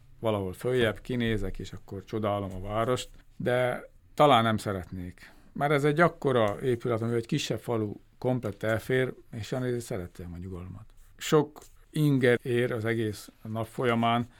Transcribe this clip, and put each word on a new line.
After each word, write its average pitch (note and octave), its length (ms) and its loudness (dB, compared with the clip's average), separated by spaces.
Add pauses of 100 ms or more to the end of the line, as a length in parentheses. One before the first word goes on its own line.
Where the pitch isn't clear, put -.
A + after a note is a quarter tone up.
(200)
valahol G2+ 320 0
följebb, A#2 480 0
kinézek, A2+ 580 -2
és F#2+ 140 -10
akkor F#2+ 320 -12
csodálom G2+ 500 -2
a F#2 60 -8
várost, A2+ 480 -2 (280)
de B2 480 0 (300)
talán C#3 280 8
nem A2+ 140 4
szeretnék. F#2 760 -8 (200)
Mert C#3+ 200 0
ez C#3 120 2
egy D3+ 160 4
akkora B2 640 4
épület, A#2+ 400 0
ami A#2 120 -2
egy A#2 120 -2
kisebb C3+ 340 -2
falu A2 340 -2 (240)
komplett A#2+ 440 -2
elfér, A#2 520 0 (180)
és A2+ 200 -8
én B2 280 -4
szerettem F2+ 520 -10
a E2+ 40 -12
nyugalmat. F#2 480 -12 (320)
Sok - 460 2 (280)
inger C3 520 4
ér B2 300 0
az A2 120 -4
egész A2+ 460 -2 (120)
nap A2 240 -6
folyamán, A#2 640 2 (120)